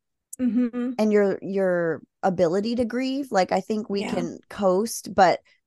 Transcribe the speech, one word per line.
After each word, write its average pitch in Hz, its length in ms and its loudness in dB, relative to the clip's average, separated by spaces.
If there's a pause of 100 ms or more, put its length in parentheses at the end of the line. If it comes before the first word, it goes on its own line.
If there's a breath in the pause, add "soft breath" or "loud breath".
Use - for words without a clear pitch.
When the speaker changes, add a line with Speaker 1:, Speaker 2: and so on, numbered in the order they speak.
(400)
Speaker 1:
Mm-hmm. 240 580 -2
Speaker 2:
and 214 140 2
your, 202 300 4
your 180 600 -2 (200)
ability 190 540 0
to 247 80 0
grieve. 262 460 -4
Like, 185 220 2
I 190 80 2
think 214 280 -6
we 202 120 -2
Speaker 1:
Yeah. - 140 -4
Speaker 2:
can 170 240 -4 (120)
coast, 196 640 0
but, 180 260 6 (260 soft breath)